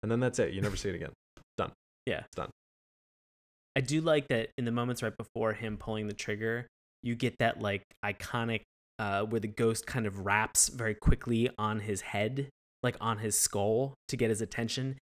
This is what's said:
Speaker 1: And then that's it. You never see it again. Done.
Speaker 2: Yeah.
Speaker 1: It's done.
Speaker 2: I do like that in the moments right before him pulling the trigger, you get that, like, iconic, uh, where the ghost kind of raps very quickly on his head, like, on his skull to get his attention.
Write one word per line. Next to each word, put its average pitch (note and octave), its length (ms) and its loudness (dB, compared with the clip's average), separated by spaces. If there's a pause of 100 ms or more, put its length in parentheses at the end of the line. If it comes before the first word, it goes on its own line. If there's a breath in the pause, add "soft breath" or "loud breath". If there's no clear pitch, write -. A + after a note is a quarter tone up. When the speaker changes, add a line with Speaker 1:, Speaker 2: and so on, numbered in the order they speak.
Speaker 1:
And G#2+ 80 -2
then A#2 100 2
that's B2+ 180 0
it. G2+ 160 2
You G2 80 -2
never G2 140 0
see - 120 -4
it F#2 60 -2
again. F2 180 -8 (460)
Done. G2 140 -2 (340)
Speaker 2:
Yeah. F#2 140 -2
Speaker 1:
It's - 140 -18
done. - 160 -6 (1300)
Speaker 2:
I C3+ 40 2
do C#3 200 2
like D3+ 280 2
that A2+ 280 0
in B2+ 80 -2
the A#2+ 60 0
moments A#2+ 320 0
right A2 140 -4
before A2+ 360 -2
him A2 240 -6
pulling A2 300 -4
the G#2 80 -6
trigger, A2+ 540 -4 (340)
you A#2+ 140 -2
get A#2+ 240 0
that, A#2 200 2
like, G2+ 220 0 (220)
iconic, A2+ 580 -2 (380)
uh, G2+ 240 0
where A2+ 160 0
the A2 80 -4
ghost A2+ 380 2
kind A2+ 200 -2
of G2 180 -4
raps G#2 440 4
very A2+ 260 -2
quickly A#2+ 640 4
on G#2+ 220 0
his G2+ 220 -2
head, B2+ 460 -2 (360)
like, B2 160 2
on A2 180 0
his G#2+ 180 0
skull A2 580 2 (140)
to C3+ 80 -4
get A2+ 140 4
his G#2+ 100 2
attention. B2+ 560 -4 (120)